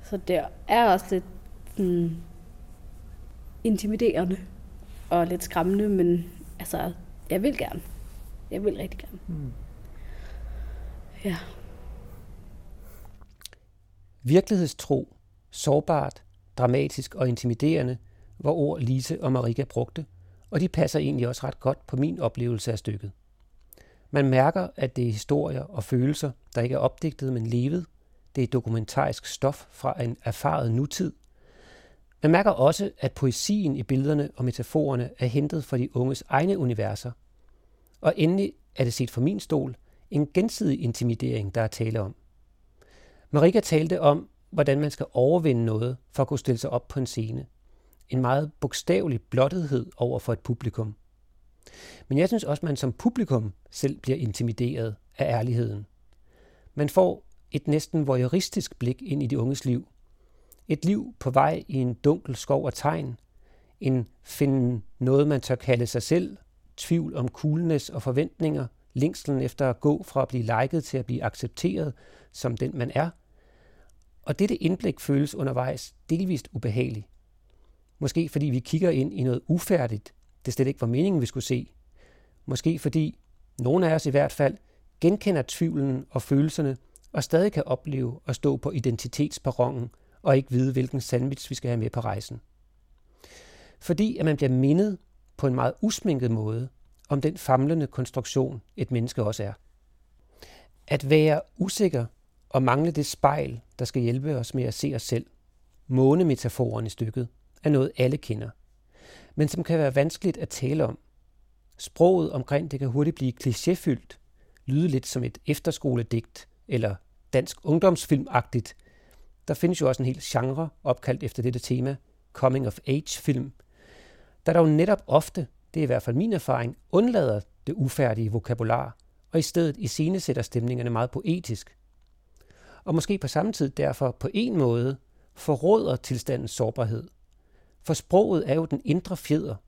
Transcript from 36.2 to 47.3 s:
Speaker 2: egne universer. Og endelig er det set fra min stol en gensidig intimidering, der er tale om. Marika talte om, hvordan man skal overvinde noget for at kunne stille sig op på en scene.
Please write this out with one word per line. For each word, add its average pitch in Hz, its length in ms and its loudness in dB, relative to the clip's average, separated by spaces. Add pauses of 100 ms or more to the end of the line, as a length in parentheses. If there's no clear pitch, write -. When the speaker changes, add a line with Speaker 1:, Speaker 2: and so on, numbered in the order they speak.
Speaker 2:
egne 180 300 2
universer. 110 520 -2 (920)
Og - 160 2
endelig 190 360 2 (240)
er 127 80 2
det 117 100 0
set 127 160 -2
fra 117 100 -6
min 185 200 0
stol 139 360 -4 (340)
en 147 240 2
gensidig 180 480 0
intimidering, 117 720 -2
der 117 60 0
er 110 80 2
tale 113 320 -2
om. 101 140 -6 (1160)
Marika 165 300 6
talte 165 400 0
om, 156 280 4 (220)
hvordan 143 300 2
man 147 100 0
skal - 220 -6
overvinde 135 520 4
noget 113 320 0 (160)
for - 100 0
at 131 60 2
kunne 139 100 -2
stille 120 200 0
sig - 120 -4
op - 180 -4
på - 120 -6
en 127 60 -2
scene. 117 400 -6 (600)